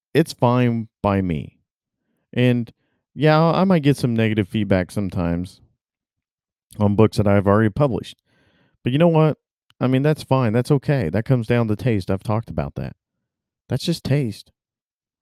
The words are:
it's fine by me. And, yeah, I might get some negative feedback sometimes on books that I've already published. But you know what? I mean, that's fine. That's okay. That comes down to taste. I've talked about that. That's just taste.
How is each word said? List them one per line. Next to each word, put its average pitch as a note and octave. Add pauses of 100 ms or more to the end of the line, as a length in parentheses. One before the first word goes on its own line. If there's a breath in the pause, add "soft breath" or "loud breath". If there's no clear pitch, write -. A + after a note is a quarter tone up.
(160)
it's D#3+
fine A#2+ (140)
by G2
me. D#2+ (720)
And, B2 (420)
yeah, D#3
I E3
might F3
get C#3
some A#2+
negative A2
feedback G2
sometimes F2 (1160)
on G2+
books G#2+
that G2+
I've G2+
already G#2
published. B2 (640)
But B2
you C#3
know E3+
what? D#3 (460)
I B2
mean, C3
that's D3+
fine. B2+
That's B2
okay. C3+
That G2+
comes B2
down A#2+
to G#2+
taste. G#2+
I've F#2+
talked A2
about D2
that. C2+ (720)
That's -
just -
taste. B2+ (720)